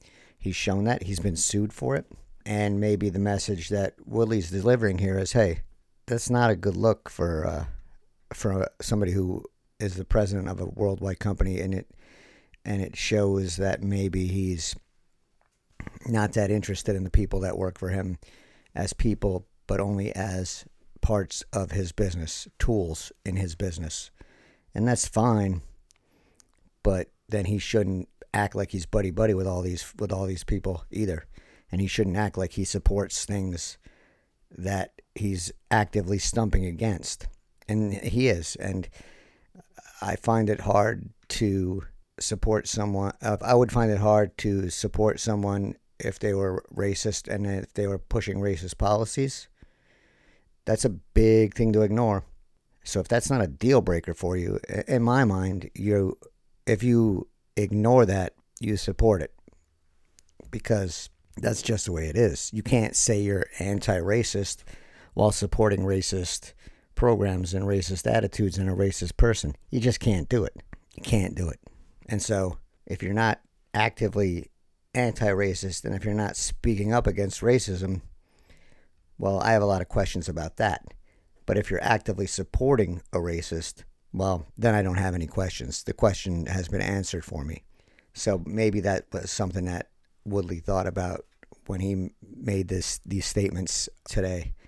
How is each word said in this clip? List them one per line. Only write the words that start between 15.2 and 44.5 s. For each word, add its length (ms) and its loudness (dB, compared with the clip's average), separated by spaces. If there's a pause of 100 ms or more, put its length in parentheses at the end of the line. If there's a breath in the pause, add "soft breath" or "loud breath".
not 280 0
that 160 2
interested 460 -2
in 80 -4
the 60 -6
people 320 2
that 160 -4
work 200 -4
for 120 -6
him 300 -4 (540 soft breath)
as 200 -4
people 520 0 (220)
but 120 0
only 360 -2
as 500 -6 (360)
parts 500 0
of 200 -2
his 200 -2
business, 560 -4 (120)
tools 520 0 (140)
in 100 -4
his 200 -4
business. 560 -6 (600 soft breath)
And 140 2
that's 200 2
fine, 540 2 (1200 soft breath)
but 300 0 (180)
then 160 -2
he 140 0
shouldn't 500 0 (240)
act 220 0
like 160 -4
he's 140 -6
buddy-buddy 480 2
with 140 0
all 140 -2
these, 380 -6
with 120 -4
all 140 -2
these 180 -6
people 460 -2
either. 360 -4 (460 soft breath)
And 100 0
he 60 2
shouldn't 300 0
act 200 0
like 160 -2
he 120 -2
supports 600 0
things 520 -6 (720 soft breath)
that 520 -6 (140)
he's 360 -4 (200)
actively 480 2
stumping 460 2
against. 640 -4 (400)
And 260 0
he 340 0
is. 300 0
And 300 -6 (1120 soft breath)
I 140 -2
find 340 2
it 120 -2
hard 480 2 (200)
to 540 0 (360)
support 480 0
someone, 540 -2
uh, 200 0
I 140 4
would 160 6
find 200 4
it 60 2
hard 420 4
to 300 0